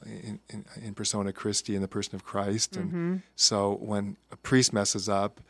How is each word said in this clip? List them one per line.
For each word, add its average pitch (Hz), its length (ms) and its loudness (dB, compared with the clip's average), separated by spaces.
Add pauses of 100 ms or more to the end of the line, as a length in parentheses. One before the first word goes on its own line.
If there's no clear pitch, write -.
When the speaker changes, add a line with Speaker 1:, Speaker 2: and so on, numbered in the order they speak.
Speaker 1:
in, 110 340 -10 (100)
in, 107 160 -12 (160)
in 107 120 -10
persona 98 400 -2
Christi, 101 420 -2
in 98 60 0
the 95 60 0
person 98 280 -4
of 92 80 -10
Christ. 101 540 -2
And 180 120 -4
Speaker 2:
Mm-hmm. 175 260 -2 (200)
Speaker 1:
so 101 460 4
when 101 340 -2 (160)
a - 60 -14
priest 131 340 6
messes 101 380 2
up, 101 400 0